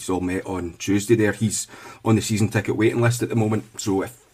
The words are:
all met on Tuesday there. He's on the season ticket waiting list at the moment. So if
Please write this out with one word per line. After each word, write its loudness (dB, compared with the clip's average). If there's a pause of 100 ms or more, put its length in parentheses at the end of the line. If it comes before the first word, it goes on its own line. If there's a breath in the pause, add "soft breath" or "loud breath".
(120)
all 0
met -2
on -6
Tuesday 0
there. 4
He's -2 (380 loud breath)
on 4
the 2
season 0
ticket -2
waiting 2
list 2
at -2
the -4
moment. -2
So 0
if -10 (120)